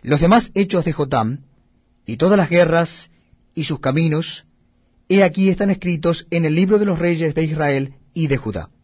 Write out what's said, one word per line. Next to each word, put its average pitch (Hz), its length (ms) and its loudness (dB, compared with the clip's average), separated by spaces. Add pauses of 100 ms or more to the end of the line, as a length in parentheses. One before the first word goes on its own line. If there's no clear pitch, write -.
Los 143 180 -2
demás 208 360 4
hechos 196 300 0
de 170 60 -2
Jotam, 135 520 -4 (600)
y 117 120 -10
todas 185 200 4
las 170 120 2
guerras, 170 600 2 (420)
y 156 120 -6
sus 147 140 -6
caminos, 156 680 -2 (640)
he 196 160 4
aquí 190 260 2
están 196 200 0
escritos 170 600 -2
en 170 140 0
el 156 100 0
libro 190 240 2
de 208 60 0
los 180 140 -2
reyes 165 360 -2
de 160 80 0
Israel 147 520 -2 (180)
y 165 140 -2
de 135 100 0
Judá. 95 320 -8 (140)